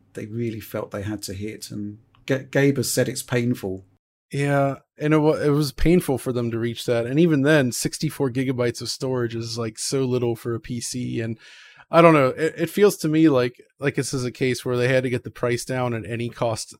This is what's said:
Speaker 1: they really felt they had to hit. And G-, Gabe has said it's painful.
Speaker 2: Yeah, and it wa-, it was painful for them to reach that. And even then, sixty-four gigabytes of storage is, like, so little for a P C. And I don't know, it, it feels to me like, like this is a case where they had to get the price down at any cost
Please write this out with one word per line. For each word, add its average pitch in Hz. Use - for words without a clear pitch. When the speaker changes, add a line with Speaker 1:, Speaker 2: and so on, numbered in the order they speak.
Speaker 1:
they 117
really 113
felt 110
they 104
had 104
to 98
hit. 104
And 104
G-, 131
Gabe 139
has 117
said 123
it's 131
painful. 120
Speaker 2:
Yeah, 139
and 151
it 156
wa-, 151
it 147
was 143
painful 156
for 131
them 117
to 117
reach 117
that. 117
And 139
even 156
then, 139
sixty-four 143
gigabytes 123
of 113
storage 123
is, 113
like, 113
so -
little 123
for 120
a 117
P 120
C. 123
And 113
I 165
don't 165
know, 135
it, 156
it 165
feels 202
to 160
me 160
like, 123
like 139
this 135
is 127
a 123
case 127
where 123
they 123
had 131
to 127
get 120
the 110
price 120
down 127
at 113
any 117
cost 117